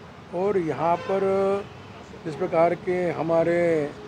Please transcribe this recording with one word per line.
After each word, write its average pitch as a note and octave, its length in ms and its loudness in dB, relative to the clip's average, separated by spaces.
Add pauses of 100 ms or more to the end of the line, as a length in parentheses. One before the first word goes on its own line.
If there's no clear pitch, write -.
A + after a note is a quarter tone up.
(340)
और G3 240 0
यहाँ D#3+ 380 2
पर F#3+ 240 -2 (1040)
जिस D#3 100 -6
प्रकार E3+ 400 2
के F3+ 360 0
हमारे E3 800 2 (180)